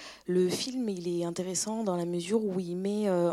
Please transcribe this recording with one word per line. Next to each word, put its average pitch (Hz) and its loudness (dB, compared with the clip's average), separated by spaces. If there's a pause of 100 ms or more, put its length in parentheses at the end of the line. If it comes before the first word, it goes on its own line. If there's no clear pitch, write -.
(260)
le 180 4
film 247 -2
il 175 -4
est 175 0
intéressant 185 -2
dans 180 2
la 175 0
mesure 175 0
où 190 0
il 175 -4
met, 202 0
euh, 175 4